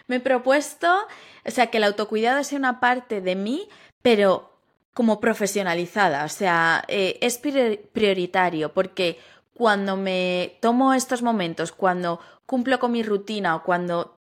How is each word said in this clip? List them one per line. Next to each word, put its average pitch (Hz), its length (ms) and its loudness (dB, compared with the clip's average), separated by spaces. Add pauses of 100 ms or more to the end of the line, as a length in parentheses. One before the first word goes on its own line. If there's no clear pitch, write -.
me 247 100 -2
he 247 40 -2
propuesto, 277 840 0 (380)
o - 60 -8
sea, 247 180 2
que 240 100 -4
el 214 60 2
autocuidado 220 600 0
sea 277 140 -6
una 254 220 -2
parte 247 400 0
de 185 160 -2
mí, 254 320 -4 (340)
pero 202 500 2 (420)
como 220 260 0
profesionalizada. 185 1040 0
O 156 60 -6
sea, 165 580 2
eh, - 320 -2
es 240 180 -2
prior-, 254 420 0 (120)
prioritario, 180 800 0
porque 185 460 -2 (360)
cuando 196 420 2
me 180 640 -2
tomo 247 340 2
estos 247 280 -2
momentos, 175 500 -2
cuando 180 480 -2 (260)
cumplo 254 320 0
con 240 140 -2
mi 233 100 0
rutina 202 540 -2
o 165 80 -6
cuando 175 580 -2